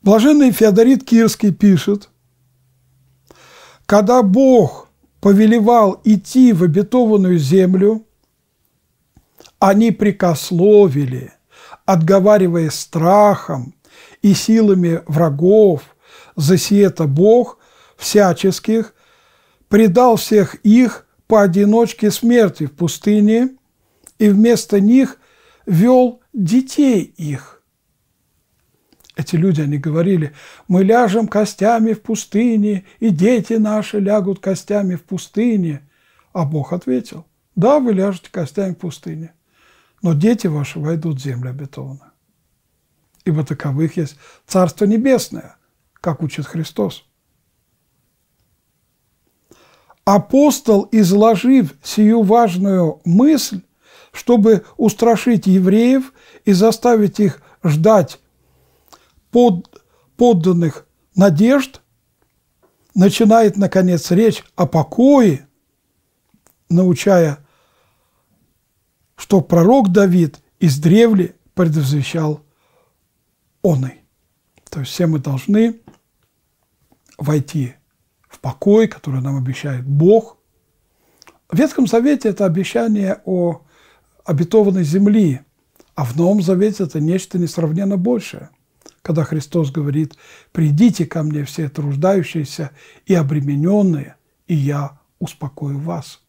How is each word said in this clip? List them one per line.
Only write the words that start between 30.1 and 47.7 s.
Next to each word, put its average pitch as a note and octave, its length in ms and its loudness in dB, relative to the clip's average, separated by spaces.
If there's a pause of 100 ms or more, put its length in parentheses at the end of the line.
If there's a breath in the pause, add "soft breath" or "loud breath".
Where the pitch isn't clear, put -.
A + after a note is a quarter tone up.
«Мы F#3 160 2
ляжем A3 440 0
костями A3 680 -2
в G#3+ 80 -10
пустыне, G#3+ 840 -2 (160 soft breath)
и A3+ 120 0
дети G#3 420 0
наши G#3+ 460 -2
лягут G3 400 -2
костями F#3+ 560 -4
в E3 80 -12
пустыне». F#3+ 840 -4 (460)
А F3+ 120 -4
Бог D3 280 -6
ответил: C3 520 -8 (300)
«Да, B3+ 240 2
вы A#3+ 140 -2
ляжете F#3+ 360 -4
костями F#3 440 -8
в D#3+ 40 -14
пустыне, D#3+ 560 -14 (680)
но E3+ 120 0
дети G#3 340 0
ваши D3+ 320 -6
войдут D#3 360 -6
в C3 80 -14
землю B2+ 280 -10
обетованную, C3+ 600 -18 (1120)
ибо D#3 220 -4
таковых D3 500 -6
есть D#3 220 -8 (280 soft breath)
Царство F#3 380 -2
Небесное», A3+ 720 -2 (460)
как E3 200 -6
учит D3+ 240 -8
Христос. - 600 -8 (3000 soft breath)